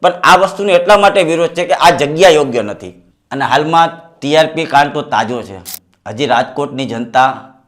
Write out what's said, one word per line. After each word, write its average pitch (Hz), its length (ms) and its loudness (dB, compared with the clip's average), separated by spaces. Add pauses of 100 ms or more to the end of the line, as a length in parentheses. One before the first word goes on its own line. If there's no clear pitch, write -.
પણ 175 80 2
આ 175 260 2
વસ્તુનો 190 360 0
એટલા 180 260 4
માટે 196 240 4
વિરોધ 165 280 0
છે 175 140 -4
કે - 80 -2
આ - 180 4
જગ્યા 147 400 2
યોગ્ય 131 320 2
નથી. 98 320 -10 (360)
અને 135 140 -6
હાલમાં 160 560 0 (200)
ટી 143 160 -2
આર 160 180 4
પી 160 100 -4
કાંડ 139 280 0
તો 151 100 -6
તાજો 120 400 -4
છે, 95 140 -16 (520)
હજી 117 180 -6
રાજકોટની 127 600 -4
જનતા 120 640 -4 (180)